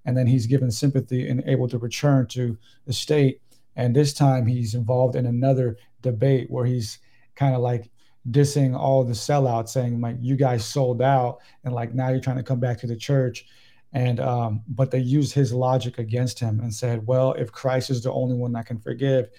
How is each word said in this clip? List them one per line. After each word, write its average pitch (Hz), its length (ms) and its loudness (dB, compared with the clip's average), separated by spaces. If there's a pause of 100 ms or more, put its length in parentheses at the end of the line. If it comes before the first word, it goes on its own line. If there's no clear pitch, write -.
and 131 120 0
then 127 120 2
he's 123 180 2
given 127 240 2
sympathy 131 580 -2
and 127 160 -2
able 127 240 0
to 123 100 -4
return 127 500 0
to 120 280 -4 (300)
the 131 60 -6
state. 143 500 2 (320)
And 120 220 2
this 143 180 4
time 131 320 4
he's 120 300 -2
involved 123 400 2
in 123 100 -2
another 123 500 0 (260)
debate 131 500 2
where 127 120 -2
he's 123 360 -4 (340)
kinda, 131 240 2
like, 120 320 -2 (400)
dissing 139 440 4
all 131 300 2
the 120 80 -2
sellouts, 123 560 0
saying, 120 320 -2
like, 120 200 -4
"You 127 160 -2
guys 123 280 2
sold 123 380 0
out, 135 380 2 (240)
and, 123 100 -6
like, 117 200 -6
now 131 140 -2
you're 131 100 0
trying 131 200 -4
to 123 40 -4
come 127 160 -2
back 123 220 -2
to 123 60 -8
the 117 100 -4
church." 131 500 -2 (460)
And, 123 280 0
um, 117 480 -2
but 131 220 0
they 131 100 0
used 139 320 0
his 127 200 2
logic 127 460 0
against 120 420 -4
him 110 200 -2
and 117 140 -6
said, 117 320 -4
"Well, 127 280 2
if - 180 -6
Christ 131 380 -2
is 120 120 -2
the 131 100 -4
only 127 220 -2
one 120 180 -4
that 117 140 -6
can 120 120 -8
forgive, 131 500 0 (100)